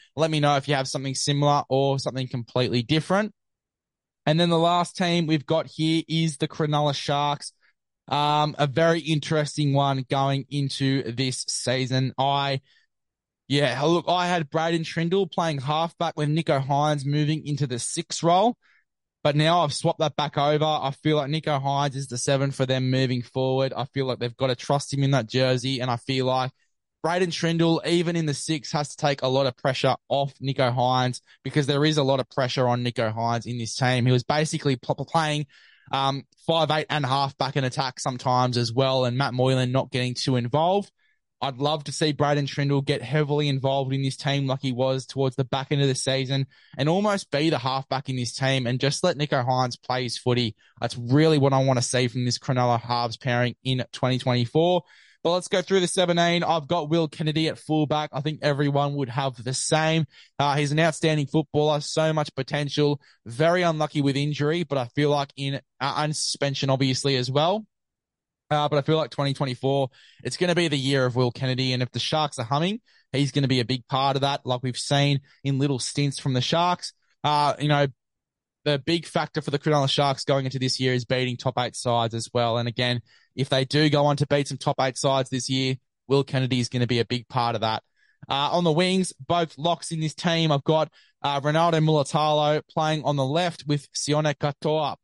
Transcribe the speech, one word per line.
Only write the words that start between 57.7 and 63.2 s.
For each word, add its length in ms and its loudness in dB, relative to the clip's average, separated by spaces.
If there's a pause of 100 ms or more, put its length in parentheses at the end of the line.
I 80 -6
think 220 -4
everyone 540 0
would 120 -4
have 340 -4
the 120 -6
same. 520 0 (320)
Uh, 200 2
he's 160 0
an 80 2
outstanding 460 2
footballer, 520 0
so 320 0
much 240 -2
potential, 640 -2 (260)